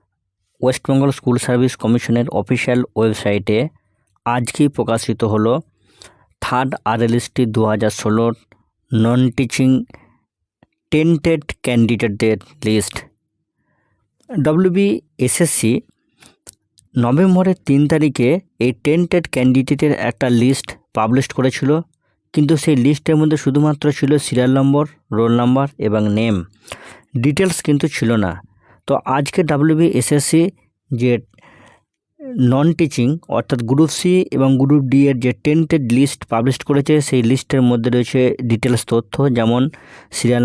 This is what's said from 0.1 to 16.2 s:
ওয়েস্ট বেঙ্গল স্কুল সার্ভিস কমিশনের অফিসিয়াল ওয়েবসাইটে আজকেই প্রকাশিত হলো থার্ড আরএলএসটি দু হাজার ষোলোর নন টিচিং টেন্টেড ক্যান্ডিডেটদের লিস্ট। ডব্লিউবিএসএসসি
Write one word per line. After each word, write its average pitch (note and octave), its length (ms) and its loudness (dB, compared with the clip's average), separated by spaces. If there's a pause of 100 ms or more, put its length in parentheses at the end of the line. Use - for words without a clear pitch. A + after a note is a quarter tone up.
ওয়েস্ট - 260 -2
বেঙ্গল C3+ 300 2
স্কুল B2 180 -2 (100)
সার্ভিস B2 280 0 (100)
কমিশনের A#2 440 0 (140)
অফিসিয়াল B2 380 -2 (160)
ওয়েবসাইটে G#2+ 600 0 (680)
আজকেই B2 520 0
প্রকাশিত A2+ 440 -4 (120)
হলো A2 200 2 (880)
থার্ড B2+ 300 -2 (200)
আরএলএসটি A#2 520 0 (120)
দু A#2 60 0 (100)
হাজার G#2+ 300 -2
ষোলোর A2+ 320 0 (580)
নন A#2 300 2 (140)
টিচিং C3 340 0 (1200)
টেন্টেড D#3+ 520 0 (220)
ক্যান্ডিডেটদের A2+ 720 0 (280)
লিস্ট। G#2+ 300 -2 (1300)
ডব্লিউবিএসএসসি E3+ 1400 0 (1200)